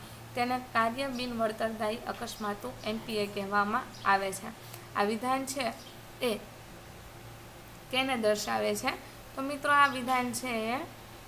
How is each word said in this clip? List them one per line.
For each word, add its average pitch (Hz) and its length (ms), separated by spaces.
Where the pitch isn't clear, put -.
તેને 247 260
કાર્ય 233 360
બિનવળતરદાયી 226 880
અકસ્માતો 220 760
એન 220 140
પી 226 180
એ 202 100
કહેવામાં 202 560
આવે 196 280
છે. 220 160
આ 208 60
વિધાન 254 440
છે 254 260
એ 233 160
કેને 262 260
દર્શાવે 214 580
છે? 240 160
તો 269 60
મિત્રો 285 300
આ 285 140
વિધાન 247 460
છે 233 440
એ - 20